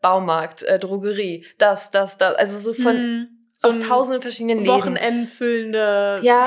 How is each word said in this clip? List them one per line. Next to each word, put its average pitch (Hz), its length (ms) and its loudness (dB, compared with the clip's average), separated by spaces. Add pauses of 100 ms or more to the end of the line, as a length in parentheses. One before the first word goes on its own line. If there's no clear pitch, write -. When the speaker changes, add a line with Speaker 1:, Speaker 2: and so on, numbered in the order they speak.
Speaker 1:
Baumarkt, 175 600 0
äh, 185 160 2
Drogerie, 196 640 -6 (120)
das, 202 340 2
das, 196 260 -2
das. 185 180 2
Also 202 220 0
so 214 160 -6
von 247 220 2
Speaker 2:
Hm. 240 320 -4 (300)
So - 100 0
Speaker 1:
aus 233 80 4
Speaker 2:
ein 226 80 -4
Speaker 1:
tausenden 254 380 0
verschiedenen 233 380 -4
Läden. 233 140 2
Speaker 2:
wochenendfüllende 220 1500 -2
Speaker 1:
Ja. 247 220 6